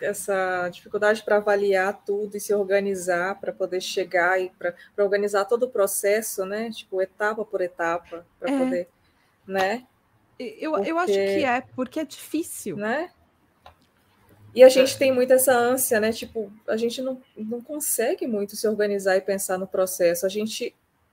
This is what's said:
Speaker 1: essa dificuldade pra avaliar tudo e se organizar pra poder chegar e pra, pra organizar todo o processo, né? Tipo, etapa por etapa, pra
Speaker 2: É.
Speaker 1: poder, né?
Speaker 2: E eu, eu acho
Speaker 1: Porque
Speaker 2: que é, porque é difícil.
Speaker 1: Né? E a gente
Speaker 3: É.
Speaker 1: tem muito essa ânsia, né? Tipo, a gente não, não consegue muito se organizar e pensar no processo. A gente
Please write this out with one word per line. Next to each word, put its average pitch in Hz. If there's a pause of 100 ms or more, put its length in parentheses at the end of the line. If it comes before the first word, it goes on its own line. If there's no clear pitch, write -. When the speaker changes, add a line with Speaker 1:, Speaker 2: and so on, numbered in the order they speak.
Speaker 1:
essa 185
dificuldade 208
pra 208
avaliar 202
tudo 208
e 208
se 202
organizar 190
pra 180
poder 185
chegar 180
e 185
pra, - (220)
pra 202
organizar 202
todo 240
o 247
processo, 202
né? 220
Tipo, 190
etapa 208
por 190
etapa, 175 (140)
pra -
Speaker 2:
É. 277
Speaker 1:
poder, 262 (560)
né? 190 (540)
Speaker 2:
E 247
eu, 311
eu 330
acho 339
Speaker 1:
Porque 294
Speaker 2:
que 302
é, 254 (140)
porque 254
é 320
difícil. -
Speaker 1:
Né? 247 (1400)
E 240
a 262
gente 262
Speaker 3:
É. -
Speaker 1:
tem 262
muito 254
essa 254
ânsia, 240
né? 220
Tipo, 226 (160)
a 220
gente 233
não, 254 (160)
não 220
consegue 294
muito 208
se -
organizar 202
e 190
pensar 196
no 190
processo. 185
A 190
gente 214 (380)